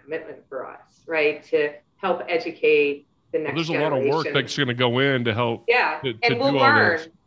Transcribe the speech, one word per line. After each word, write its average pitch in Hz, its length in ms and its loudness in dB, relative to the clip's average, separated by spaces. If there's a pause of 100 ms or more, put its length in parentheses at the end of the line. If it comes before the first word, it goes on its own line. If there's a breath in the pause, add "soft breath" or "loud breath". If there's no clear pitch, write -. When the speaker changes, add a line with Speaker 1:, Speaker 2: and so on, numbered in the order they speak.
Speaker 1:
commitment 151 360 -10 (100)
for 131 180 -10
us, - 400 -20
right? 151 360 0
To 147 300 0 (240)
help 185 300 -2
educate 151 800 0 (280)
the 160 60 0
Speaker 2:
Well, 156 40 -4
Speaker 1:
next 139 120 -6
Speaker 2:
there's 160 140 -4
a 156 120 -2
lot 151 100 0
of 131 80 0
work 143 260 0
Speaker 1:
generation. 147 80 -6
Speaker 2:
that's 135 240 -2
gonna 127 160 0
go 123 260 2
in 135 260 2
to 113 80 2
help 117 340 -2
Speaker 1:
Yeah. 233 320 0
Speaker 2:
to, 131 140 -4
to 113 100 -12
Speaker 1:
And 240 160 2
we'll 277 120 2
Speaker 2:
do 294 80 0
all - 40 4
Speaker 1:
learn, 226 340 4
Speaker 2:
this, - 120 -10 (180)